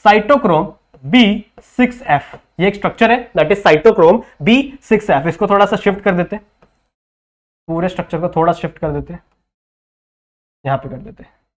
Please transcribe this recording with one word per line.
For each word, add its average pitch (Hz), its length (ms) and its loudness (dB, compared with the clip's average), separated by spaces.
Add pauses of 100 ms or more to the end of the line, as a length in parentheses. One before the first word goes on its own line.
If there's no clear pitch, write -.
cytochrome 214 580 2 (400)
बी 202 400 2 (160)
सिक्स - 480 -4
एफ़। - 260 -2 (240)
ये 175 80 0
एक 202 80 -2
structure 220 360 0
है, 240 260 -4
that 160 140 2
is 202 160 -2
cytochrome 180 540 4 (200)
B 254 400 0
six - 280 -2
एफ़। 147 180 0
इसको 190 200 -4
थोड़ा 202 180 2
सा 208 100 -2
shift 196 240 -2
कर 202 120 -2
देते 175 240 -4
हैं, 214 100 -12 (1200)
पूरे 165 220 -4
structure 180 280 -8
को 175 100 -2
थोड़ा 170 260 0
shift 165 240 -10
कर 165 100 -6
देते 147 260 -8
हैं, 175 100 -18 (1400)
यहां 135 120 -2
पे 131 120 -10
कर - 60 -14
देते 104 280 -20
हैं, - 80 -20 (260)